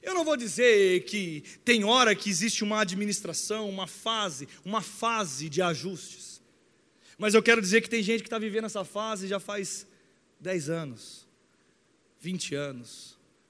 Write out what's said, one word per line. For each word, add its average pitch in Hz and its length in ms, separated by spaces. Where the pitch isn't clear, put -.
Eu 370 100
não 359 100
vou 302 140
dizer 202 680
que 165 380
tem 233 200
hora 226 300
que - 140
existe 202 340
uma 214 180
administração, 208 840
uma 190 200
fase, 196 600
uma 202 200
fase 185 680
de 156 140
ajustes. 170 800
Mas 208 160
eu 220 100
quero 226 200
dizer 202 180
que 226 80
tem 226 140
gente 220 200
que - 60
tá 226 100
vivendo 220 280
essa 202 180
fase 208 420
já 196 140
faz 202 460
dez 165 300
anos, 156 580
vinte 175 340
anos, 135 640